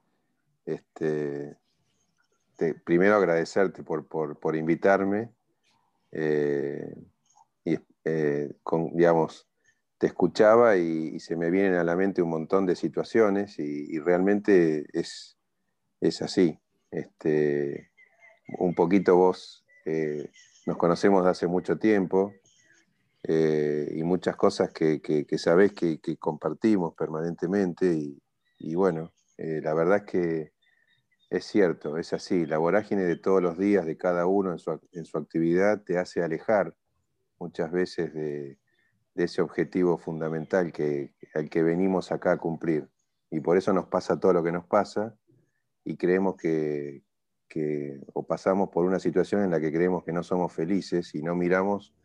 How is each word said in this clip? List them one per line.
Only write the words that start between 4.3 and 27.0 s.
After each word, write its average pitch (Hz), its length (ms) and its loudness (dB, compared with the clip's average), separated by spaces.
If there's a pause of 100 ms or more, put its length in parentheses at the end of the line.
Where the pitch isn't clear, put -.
por 80 160 -4
invitarme. 98 760 0 (800)
Eh, 73 840 -2 (680)
y, 80 140 -2 (260)
eh, 76 580 -2
con, 82 320 -2
digamos, 82 540 2 (480)
te - 120 2
escuchaba 110 680 4
y, 82 380 -2
y 82 60 -12
se - 160 -8
me 85 120 0
vienen 95 260 2
a 87 100 2
la 85 100 0
mente 92 280 0
un 82 80 -2
montón 82 360 0
de 87 80 2
situaciones 101 840 0
y, 73 280 -8
y 78 120 -6
realmente 90 920 4
es, - 460 -8 (600)
es 82 220 0
así. 87 360 2 (320)
Este, 76 1000 -2 (680)
un 90 160 0
poquito 90 400 4
vos, 92 500 2 (200)
eh, 78 440 -4 (380)
nos 87 100 -2
conocemos 90 460 4
de 90 80 4
hace 87 160 0
mucho 87 320 -2
tiempo, 101 560 0 (880)
eh, 76 720 0
y 80 80 -4
muchas 85 320 0
cosas - 380 0
que, 78 280 2
que, 76 240 0
que 80 140 -2
sabés 95 340 4
que, 82 280 -2
que 80 160 -6
compartimos 82 800 -2
permanentemente 85 960 -2